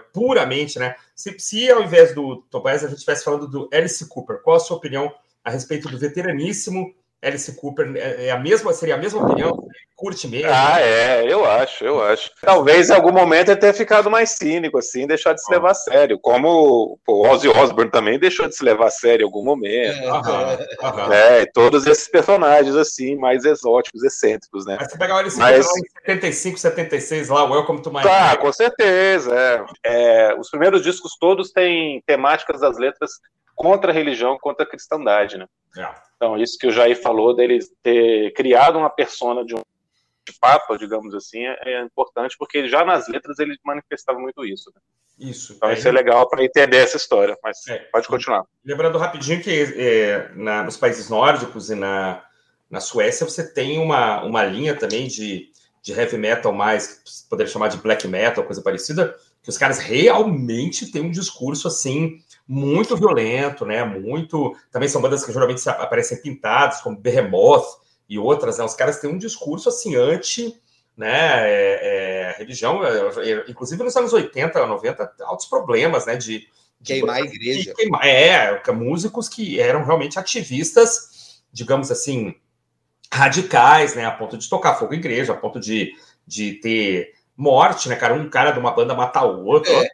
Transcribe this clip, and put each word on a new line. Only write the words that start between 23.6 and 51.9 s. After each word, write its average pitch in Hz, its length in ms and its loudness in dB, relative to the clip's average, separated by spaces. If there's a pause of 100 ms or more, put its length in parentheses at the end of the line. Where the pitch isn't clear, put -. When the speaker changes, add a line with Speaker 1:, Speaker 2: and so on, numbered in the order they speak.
Speaker 2:
excêntricos, 107 600 -2
né? 98 160 -6
Speaker 1:
Mas 139 100 -10
você 160 60 -16
pegar 185 200 -2
o - 20 2
Alice 190 200 -4
Speaker 2:
Mas 131 280 6
Speaker 1:
Cooper 180 160 0
lá - 40 -14
em - 140 -20
setenta 185 260 -4
e 165 60 -2
cinco, 185 260 -8
setenta 165 380 -2
e 127 60 -4
seis 151 260 -6
lá, 143 160 4
Welcome 147 380 -2
to 131 100 -10
My 139 100 -6
Speaker 2:
Tá, 190 280 6
Speaker 1:
Life. 151 80 2
Speaker 2:
com 143 140 0
certeza, 190 840 2
é. 117 960 2
É, 107 80 0
os - 100 -14
primeiros 180 340 2
discos 175 380 -6
todos 185 320 2
têm 165 540 0
temáticas 143 560 0
das 127 160 0
letras 135 320 -4 (440)
contra 190 380 2
a - 20 -4
religião, 135 460 -2
contra 147 240 -4
a - 40 -6
cristandade, 104 680 -2
né? 92 80 -16 (320)
Speaker 1:
É. 92 100 -12 (300)
Speaker 2:
Então, 113 200 -2
isso 117 220 -4
que 127 80 -4
o 120 60 2
Jair 120 280 2
falou, 117 340 2
dele 123 240 2 (240)
ter 113 520 2
criado 135 440 4
uma 151 120 0
persona 123 540 -6
de 117 100 -12
um 110 60 -10 (800)
papa, 131 360 2
digamos 107 380 -10
assim, 110 300 -14
é, 127 200 -8
é 123 180 -6
importante, 123 560 -6
porque 143 300 -6
já 147 160 2
nas 175 240 0
letras - 300 -10
ele 147 260 -6
manifestava 143 540 -8
muito 131 260 -12
isso, - 300 -14
né? - 60 -20 (500)
Speaker 1:
Isso. - 240 -18
Speaker 2:
Então, 110 160 -2
Speaker 1:
É, - 40 0
Speaker 2:
isso 131 140 -2
é - 20 6
legal 123 380 4
pra 131 160 0
entender 131 320 4
essa 120 200 4
história, 101 460 0
mas 110 260 -10
Speaker 1:
É. 117 100 -8 (120)
Speaker 2:
pode 117 160 0
continuar. 120 380 -2 (200)
Speaker 1:
Lembrando 160 340 -2
rapidinho 160 440 -4
que, 147 340 -2
é, 110 580 0
na, 107 280 -4
nos - 140 -10
países 117 320 -2
nórdicos 113 600 -2
e 110 40 -6
na, 98 480 -6 (480)